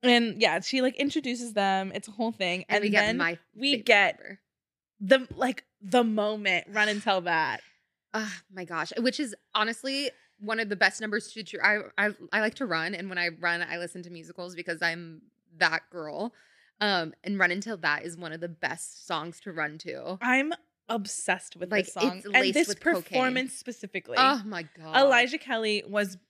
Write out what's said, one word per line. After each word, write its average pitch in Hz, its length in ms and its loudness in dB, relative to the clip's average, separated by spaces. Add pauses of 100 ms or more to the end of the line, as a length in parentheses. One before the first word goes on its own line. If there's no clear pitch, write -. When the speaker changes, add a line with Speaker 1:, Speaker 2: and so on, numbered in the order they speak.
Speaker 1:
and, 233 360 4
yeah, 180 200 4
she, 262 240 -2
like, 262 140 2
introduces 247 560 -2
them. 190 420 0
It's 196 120 -8
a 220 40 -18
whole 226 200 -2
thing. 185 380 -2
Speaker 2:
And 208 80 2
Speaker 1:
And 208 60 2
Speaker 2:
we 208 60 2
get 202 180 4
Speaker 1:
then 226 100 0
Speaker 2:
my 170 220 0 (160)
Speaker 1:
we 269 160 0
Speaker 2:
favorite 220 140 0
Speaker 1:
get 202 340 6
Speaker 2:
number. - 200 -16 (600)
Speaker 1:
the, 254 360 4
like, - 300 -2 (160)
the 208 220 4
moment. 208 680 0
Run 208 200 2
and 208 120 -2
tell 190 200 2
that. 165 400 0 (520)
Speaker 2:
Oh, 214 180 -4 (220)
my 185 120 -10
gosh. 165 340 -4
Which 247 200 0
is 240 160 -4 (200)
honestly 262 560 -2 (260)
one 220 220 -4
of 220 100 -2
the 202 60 -2
best 190 260 2
numbers 214 320 -4
to, 220 100 -12
to 180 220 -12
I, 208 140 4 (180)
I, 208 140 2 (200)
I 208 100 0
like 214 140 0
to 262 120 -6
run. 165 260 -2
And 190 160 -8
when 185 80 -6
I 175 120 0
run, 170 340 -2
I 165 160 -6
listen 175 240 -10
to 175 80 -16
musicals 175 440 -14
because 170 280 -6
I'm 165 400 -6 (340)
that 165 320 2
girl. 165 460 -8 (460)
Um, 180 320 0 (100)
and 196 160 -4
Run 180 120 4
Until 202 260 -6
That 151 280 0
is 170 120 -10
one 170 160 -10
of 165 80 -10
the 175 80 -6
best - 580 -8
songs 165 340 -6
to 202 100 -12
run 156 280 -6
to. 156 420 -10
Speaker 1:
I'm 269 320 2 (340)
obsessed 196 680 -4
with 180 160 -6
Speaker 2:
Like, 196 140 2
Speaker 1:
this - 100 -14
song 185 220 0
Speaker 2:
it's 190 80 -16
Speaker 1:
and 202 100 -10
Speaker 2:
laced 247 180 4
Speaker 1:
this 311 140 4
Speaker 2:
with 208 140 -6
cocaine. 302 200 2
Speaker 1:
performance 254 520 0
specifically. - 680 -8
Speaker 2:
Oh 262 260 6
my 175 220 -8 (100)
God. 160 200 -4
Speaker 1:
Elijah 247 420 6
Kelly 220 480 -2
was 196 300 -2 (120)